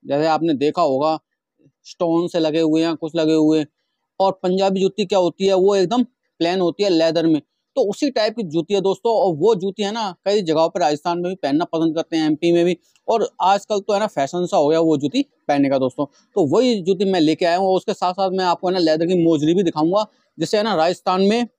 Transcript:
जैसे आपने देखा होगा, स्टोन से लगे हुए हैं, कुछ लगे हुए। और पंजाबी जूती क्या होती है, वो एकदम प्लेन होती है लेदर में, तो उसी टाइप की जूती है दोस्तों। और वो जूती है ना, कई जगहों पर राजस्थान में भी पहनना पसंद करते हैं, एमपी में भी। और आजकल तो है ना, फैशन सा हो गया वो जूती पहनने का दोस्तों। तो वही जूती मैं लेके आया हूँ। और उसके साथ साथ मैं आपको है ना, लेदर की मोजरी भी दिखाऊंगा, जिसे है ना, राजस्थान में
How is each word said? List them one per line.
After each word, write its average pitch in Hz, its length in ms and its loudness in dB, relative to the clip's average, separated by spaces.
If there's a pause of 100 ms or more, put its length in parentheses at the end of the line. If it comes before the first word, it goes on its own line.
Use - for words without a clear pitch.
जैसे 143 240 -2
आपने 156 260 0
देखा 147 280 -2
होगा, 147 360 0 (640)
स्टोन 170 420 -2
से 170 120 -4
लगे 156 220 0
हुए 160 220 2
हैं, 165 120 -2
कुछ 156 200 -10
लगे 160 180 0
हुए। 156 300 2 (560)
और 190 120 2 (120)
पंजाबी 190 380 0
जूती 196 240 -2
क्या 190 140 0
होती 180 260 -2
है, 196 100 2
वो 196 200 4
एकदम 196 280 2
प्लेन - 560 -4
होती 175 240 -2
है 202 60 0
लेदर 165 380 2
में, 151 140 2 (340)
तो 269 80 0
उसी 202 280 -2
टाइप 220 240 -2
की 233 100 -6
जूती 160 280 -4
है 196 80 0
दोस्तों। 196 340 -2
और 185 200 0
वो 185 200 2
जूती 190 280 -6
है 202 80 -4
ना, 226 120 -6 (220)
कई 208 160 0
जगहों 160 280 2
पर 196 100 -8
राजस्थान 170 400 -2
में 175 100 -4
भी 190 80 -6
पहनना 151 280 0
पसंद 165 300 -2
करते 160 220 -4
हैं, 160 80 0
एमपी 156 260 0
में 170 140 4
भी। 175 120 0 (300)
और 220 200 0 (160)
आजकल 202 360 0
तो 202 140 -4
है 202 60 2
ना, 214 80 -2
फैशन 175 380 -4
सा 190 120 -2
हो 147 100 2
गया 160 140 2
वो 160 160 2
जूती 147 240 -2 (260)
पहनने 143 220 2
का 139 100 0
दोस्तों। 131 260 -2
तो - 420 -4
वही 220 340 2
जूती 185 240 -2
मैं 190 140 0
लेके 156 260 2
आया 170 120 2
हूँ। 190 100 0
और 190 80 2
उसके 185 180 -4
साथ 180 200 -4
साथ 190 180 -2
मैं 185 140 -2
आपको 175 220 -2
है 180 60 0
ना, 190 80 -2
लेदर 160 240 2
की 180 180 0
मोजरी 160 300 2
भी 190 100 2
दिखाऊंगा, 170 420 0 (320)
जिसे 165 200 -2
है 208 60 0
ना, 214 120 -2
राजस्थान 180 480 0
में 226 220 2 (140)